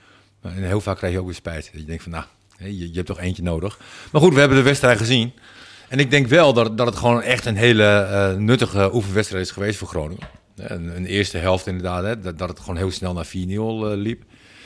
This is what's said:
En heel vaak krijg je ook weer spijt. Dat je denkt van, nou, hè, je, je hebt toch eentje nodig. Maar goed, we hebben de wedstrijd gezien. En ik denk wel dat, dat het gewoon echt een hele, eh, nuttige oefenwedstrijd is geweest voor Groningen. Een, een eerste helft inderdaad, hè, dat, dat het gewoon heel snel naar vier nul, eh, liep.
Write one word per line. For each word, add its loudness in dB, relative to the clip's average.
En -10
heel -2
vaak -4
krijg -4
je -2
ook -6
weer -10
spijt. -12
Dat -16
je -14
denkt -10
van, -14
nou, -10
hè, -16
je, -10
je -14
hebt -6
toch -10
eentje -6
nodig. -4
Maar 2
goed, 6
we 6
hebben 6
de 6
wedstrijd 4
gezien. 0
En -2
ik 2
denk 4
wel 6
dat, 2
dat 0
het -2
gewoon 2
echt -2
een -2
hele, 6
eh, 4
nuttige 2
oefenwedstrijd -2
is -10
geweest -6
voor -12
Groningen. -8
Een, -10
een -6
eerste -2
helft 0
inderdaad, -4
hè, -6
dat, -10
dat -6
het -12
gewoon -8
heel -2
snel -6
naar -6
vier -8
nul, -4
eh, -4
liep. -6